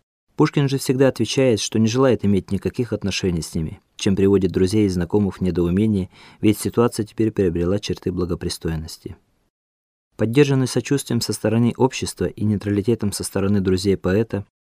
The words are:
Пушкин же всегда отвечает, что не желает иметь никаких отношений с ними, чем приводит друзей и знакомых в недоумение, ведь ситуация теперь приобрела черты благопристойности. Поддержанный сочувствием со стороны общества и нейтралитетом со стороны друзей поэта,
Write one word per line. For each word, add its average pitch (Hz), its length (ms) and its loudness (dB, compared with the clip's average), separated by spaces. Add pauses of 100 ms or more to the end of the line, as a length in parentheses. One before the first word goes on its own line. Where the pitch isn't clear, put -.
(360)
Пушкин 147 320 2
же 135 120 -2
всегда 131 300 2
отвечает, 123 500 2
что - 180 -4
не 110 100 4
желает 120 380 2
иметь 98 260 0
никаких 98 400 -4
отношений 92 520 -4
с - 100 -12
ними, 82 260 -6 (180)
чем 98 180 0
приводит 98 360 4
друзей 95 360 2
и - 20 0
знакомых 90 480 0
в - 40 -8
недоумение, 92 680 0 (300)
ведь 107 180 2
ситуация 117 480 -2
теперь 110 260 -2
приобрела 90 460 0
черты - 340 -6
благопристойности. 82 1040 -6 (1000)
Поддержанный 131 500 2
сочувствием 123 540 -2
со - 120 -4
стороны 113 440 0
общества 117 480 -2
и - 180 -6
нейтралитетом 104 680 0
со - 120 -8
стороны 98 360 -2
друзей 95 380 0
поэта, 101 480 -2 (280)